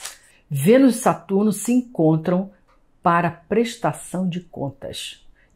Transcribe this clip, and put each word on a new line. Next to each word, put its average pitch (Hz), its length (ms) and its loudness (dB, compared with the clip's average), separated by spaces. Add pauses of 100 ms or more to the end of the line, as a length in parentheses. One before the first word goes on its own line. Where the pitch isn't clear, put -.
(480)
Vênus 226 460 4
e - 60 -8
Saturno 196 500 0
se 208 220 -4
encontram 180 800 0 (500)
para 170 260 2
prestação 185 1000 -4
de 170 100 -4
contas - 880 -12 (300)